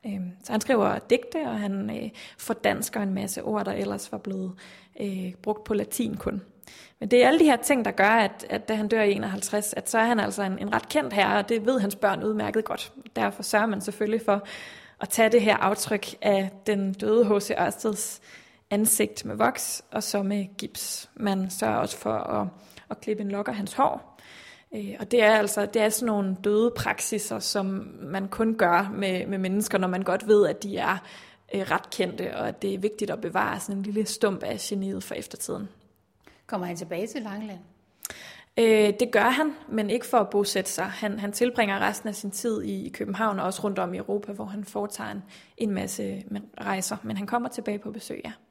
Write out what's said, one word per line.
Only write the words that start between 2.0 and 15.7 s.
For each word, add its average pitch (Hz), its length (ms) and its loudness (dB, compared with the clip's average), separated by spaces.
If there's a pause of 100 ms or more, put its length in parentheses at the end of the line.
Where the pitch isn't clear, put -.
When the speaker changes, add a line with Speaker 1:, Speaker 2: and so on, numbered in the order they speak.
Speaker 1:
fordansker - 640 -2
en 196 140 0
masse 196 280 -4
ord, 208 220 -2
der 196 80 -4
ellers 202 400 -6
var 208 60 -8
blevet, 190 340 -6 (480)
øh, 185 420 -6
brugt 214 220 -2
på 220 100 -2
latin 208 420 -2
kun. - 260 -4 (580)
Men 208 100 -4
det 247 140 8
er - 40 8
alle 311 100 6
de 330 60 8
her 269 120 8
ting, 247 280 2
der 202 60 0
gør, 196 140 2
at, 214 460 4
at 208 180 -4
da 220 60 0
han 214 140 0
dør 220 140 4
i 202 100 4
enoghalvtreds, 208 600 -2
at - 160 -6
så 226 80 2
er 220 60 6
han 233 160 4
altså 202 220 -2
en, 190 160 -2
en 202 160 -4
ret - 140 -2
kendt 269 240 0
herre, 202 260 4
og 202 100 0
det 220 180 2
ved 254 140 4
hans 202 160 0
børn 196 260 2
udmærket 214 420 0
godt. - 280 -6 (240)
Derfor 202 260 -2
sørger 214 240 2
man 202 140 -2
selvfølgelig 214 420 -2
for 208 240 2 (540)
at - 80 -6
tage 220 220 4
det 233 120 8
her 208 140 6
aftryk 202 500 0 (160)